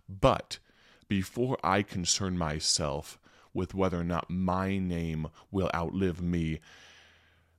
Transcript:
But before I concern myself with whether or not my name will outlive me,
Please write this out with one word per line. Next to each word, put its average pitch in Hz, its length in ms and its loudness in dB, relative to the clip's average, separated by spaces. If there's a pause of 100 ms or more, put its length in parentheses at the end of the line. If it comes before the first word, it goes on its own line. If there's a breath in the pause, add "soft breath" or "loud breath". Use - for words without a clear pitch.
But 98 520 2 (500 soft breath)
before 117 520 0
I 95 220 4
concern 92 540 -2
myself 78 840 -2 (340 loud breath)
with 92 200 -2
whether 92 260 2
or 85 60 0
not 85 240 -2
my 92 480 0
name 85 500 -2 (240 loud breath)
will 95 240 2
outlive 87 460 0
me, 85 400 0 (960 loud breath)